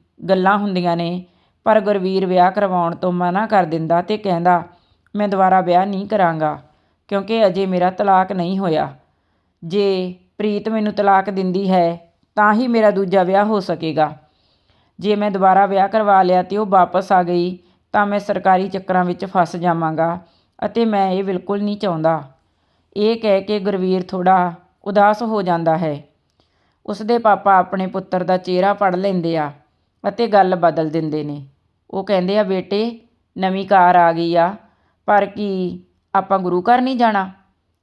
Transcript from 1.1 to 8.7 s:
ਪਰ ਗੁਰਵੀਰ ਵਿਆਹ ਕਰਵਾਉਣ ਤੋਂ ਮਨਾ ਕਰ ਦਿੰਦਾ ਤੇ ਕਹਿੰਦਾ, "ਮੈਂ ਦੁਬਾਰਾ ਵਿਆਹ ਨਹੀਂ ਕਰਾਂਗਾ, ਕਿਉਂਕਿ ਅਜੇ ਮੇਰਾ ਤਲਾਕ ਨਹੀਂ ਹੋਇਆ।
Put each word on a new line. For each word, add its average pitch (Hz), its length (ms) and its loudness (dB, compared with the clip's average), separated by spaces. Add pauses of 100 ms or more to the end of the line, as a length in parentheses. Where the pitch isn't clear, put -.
ਪਰ 220 160 4
ਗੁਰਵੀਰ 190 460 -2
ਵਿਆਹ 180 260 4
ਕਰਵਾਉਣ 185 420 -2
ਤੋਂ 180 180 -4
ਮਨਾ 180 340 -2
ਕਰ 208 180 2
ਦਿੰਦਾ 160 380 -2
ਤੇ 214 140 -4
ਕਹਿੰਦਾ, 175 480 0 (520)
"ਮੈਂ 208 120 -2
ਦੁਬਾਰਾ 190 320 2
ਵਿਆਹ 175 260 2
ਨਹੀਂ 202 200 -6
ਕਰਾਂਗਾ, 160 560 -2 (460)
ਕਿਉਂਕਿ 202 380 0
ਅਜੇ 190 200 0
ਮੇਰਾ 185 240 0
ਤਲਾਕ 190 420 2
ਨਹੀਂ 185 260 -4
ਹੋਇਆ। 151 380 -2 (680)